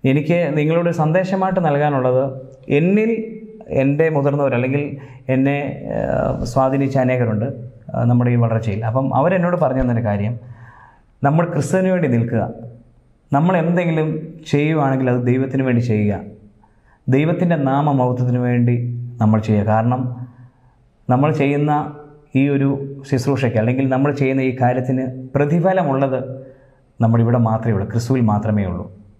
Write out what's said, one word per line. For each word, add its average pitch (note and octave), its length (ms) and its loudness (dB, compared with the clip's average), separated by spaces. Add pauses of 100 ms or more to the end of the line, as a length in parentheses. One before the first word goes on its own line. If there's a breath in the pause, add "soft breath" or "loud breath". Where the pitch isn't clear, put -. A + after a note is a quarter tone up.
എനിക്ക് D3+ 520 2
നിങ്ങളോട് E3 320 2
സന്ദേശമായിട്ട് F#3 760 0
നൽകാനുള്ളത്, C#3 580 2 (460)
എന്നിൽ G3 420 2 (560)
എൻ്റെ C#3+ 420 2
മുതിർന്നവർ C#3+ 440 0
അല്ലെങ്കിൽ C3+ 440 -2 (320 loud breath)
എന്നെ, C#3 640 -2
ആ, - 480 -2
സ്വാധീനിച്ച C3+ 540 0
അനേകരുണ്ട്, B2 480 0 (500)
ആ, A#2+ 80 -2
നമ്മുടെ A#2+ 280 2
ഈ A#2+ 40 2
വളർച്ചയിൽ. A2+ 500 0
അപ്പം C3 300 -2
അവരെന്നോട് F3 420 2
പറഞ്ഞു C3 240 0
തന്നൊരു A#2+ 240 0
കാര്യം, G#2 340 -2 (840 loud breath)
നമ്മൾ D#3 280 2
ക്രിസ്തുവിന് F#3 360 0
വേണ്ടി F3+ 200 0
നിൽക്കുക. A#2 420 0 (840)
നമ്മൾ F3+ 240 4
എന്തെങ്കിലും E3 520 0 (420)
ചെയ്യുവാണെങ്കിൽ C#3+ 580 2
അത് A#2+ 180 0
ദൈവത്തിന് C3 360 0
വേണ്ടി B2 180 2
ചെയ്യുക. G#2 380 0 (880 soft breath)
ദൈവത്തിൻ്റെ E3+ 460 2
നാമമഹത്വത്തിന് C3 840 0
വേണ്ടി B2 380 2 (460)
നമ്മൾ A2 180 4
ചെയ്യുക. G#2 260 0
കാരണം A#2+ 640 0 (840 loud breath)
നമ്മൾ C#3 220 2
ചെയ്യുന്ന D3 640 0 (400)
ഈ C3+ 140 4
ഒരു C#3 520 -2 (100)
ശുശ്രൂഷയ്ക്ക് B2+ 460 0
അല്ലെങ്കിൽ B2+ 320 0
നമ്മൾ C3+ 220 2
ചെയ്യുന്ന C3+ 300 0
ഈ B2 200 -2
കാര്യത്തിന് B2+ 760 -2
പ്രതിഫലമുള്ളത് C#3+ 1080 0 (580 loud breath)
നമ്മുടെ A#2 220 4
ഇവിടെ A#2 140 2
മാത്രമേ A2+ 360 0
ഉള്ളൂ, G2+ 160 -2
ക്രിസ്തുവിൽ B2 320 0
മാത്രമേ G#2 440 2
ഉള്ളൂ. F2 260 -6 (280)